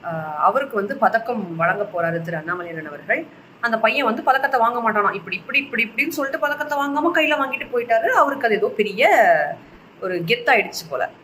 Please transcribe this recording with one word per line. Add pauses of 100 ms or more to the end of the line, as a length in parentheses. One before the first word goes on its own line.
ஆ,
அவருக்கு
வந்து
பதக்கம்
வழங்க
போறாரு
திரு
அண்ணாமலை
அண்ணன்
அவர்கள். (340)
அந்த
பையன்
வந்து
பதக்கத்தை
வாங்க
மாட்டானாம்.
இப்படி,
இப்படி,
இப்படி,
இப்படின்னு
சொல்லிட்டு
பதக்கத்தை
வாங்காம
கையில
வாங்கிட்டு
போயிட்டாரு.
அவருக்கு
அது
ஏதோ
பெரிய (920)
ஒரு
கெத்தாயிடுச்சு
போல. (140)